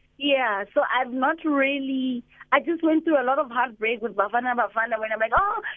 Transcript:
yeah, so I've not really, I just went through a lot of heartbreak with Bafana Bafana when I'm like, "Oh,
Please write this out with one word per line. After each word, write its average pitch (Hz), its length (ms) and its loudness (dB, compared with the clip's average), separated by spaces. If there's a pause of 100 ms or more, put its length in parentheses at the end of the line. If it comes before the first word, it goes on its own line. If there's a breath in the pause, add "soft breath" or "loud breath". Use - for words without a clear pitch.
(180)
yeah, 254 460 0 (100)
so - 80 2 (160)
I've 254 140 -2
not 262 320 0
really, 269 800 0 (300 loud breath)
I 277 80 6
just 330 220 -4
went 320 200 4
through 311 180 2
a 247 40 0
lot 269 120 2
of 285 140 -2
heartbreak 233 500 -2
with 214 140 -6
Bafana 240 400 0
Bafana 226 420 -2
when 220 140 -4
I'm 220 80 -4
like, 220 180 0
"Oh, 415 240 0 (160 loud breath)